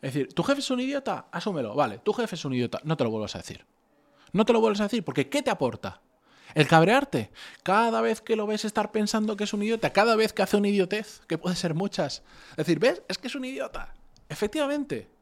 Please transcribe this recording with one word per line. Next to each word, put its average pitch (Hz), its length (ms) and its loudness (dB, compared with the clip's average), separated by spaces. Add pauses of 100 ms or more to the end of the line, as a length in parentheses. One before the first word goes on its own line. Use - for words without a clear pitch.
Es 131 120 -6
decir, 139 180 -2
¿tu 175 100 -2
jefe 277 180 2
es - 100 -4
un 254 100 -2
idiota? 262 500 -4
Asúmelo, 156 440 -4
vale, 123 240 0
tu 208 140 0
jefe 226 220 -2
es 160 100 -10
un 135 100 -4
idiota, 123 300 -2
no 156 120 -2
te 139 80 0
lo 113 60 0
vuelvas 107 260 -6
a - 20 -10
decir. - 260 -16 (680)
No 202 120 4
te 240 80 4
lo 226 80 6
vuelvas 214 200 4
a 214 40 2
decir, 208 200 -2
porque 135 240 -2
¿qué 285 140 0
te - 80 0
aporta? 127 520 -4 (520)
El 156 120 4
cabrearte. 170 640 4 (320)
Cada 226 380 2
vez 226 200 0
que 226 160 -2
lo 214 100 -2
ves 214 180 -2
estar 220 260 -2
pensando 214 460 0
que 208 80 -4
es 202 80 -6
un 208 100 -2
idiota, 214 300 -2
cada 220 240 6
vez 220 160 2
que 196 100 0
hace 190 140 2
una 202 120 4
idiotez, 202 580 -2
que 160 120 -2
puede 180 180 -2
ser 165 180 -2
muchas. 170 480 -4 (300)
Es - 60 -16
decir, 156 200 2
¿ves? 269 300 2
Es - 100 -6
que 262 100 -10
es - 60 -10
un 269 100 -8
idiota. 269 500 -10 (340)
Efectivamente. 269 800 -4 (140)